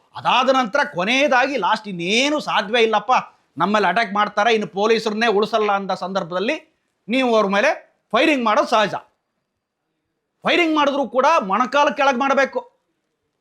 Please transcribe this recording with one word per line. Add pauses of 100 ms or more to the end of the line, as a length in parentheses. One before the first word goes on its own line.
(160)
ಅದಾದ
ನಂತರ (160)
ಕೊನೆಯದಾಗಿ
ಲಾಸ್ಟ್
ಇನ್ನೇನು
ಸಾಧ್ಯವೇ
ಇಲ್ಲಪ್ಪ, (460)
ನಮ್ಮಲ್ಲಿ
ಅಟ್ಯಾಕ್
ಮಾಡ್ತಾರೆ,
ಇನ್ನು
ಪೊಲೀಸರನ್ನೇ
ಉಳಿಸಲ್ಲ
ಅಂತ
ಸಂದರ್ಭದಲ್ಲಿ (320)
ನೀವು
ಅವ್ರ
ಮೇಲೆ (120)
ಫೈರಿಂಗ್
ಮಾಡೋದು
ಸಹಜ. (1500)
ಫೈರಿಂಗ್
ಮಾಡಿದ್ರು
ಕೂಡ (140)
ಮೊಣಕಾಲು
ಕೆಳಗೆ
ಮಾಡ್ಬೇಕು, (640)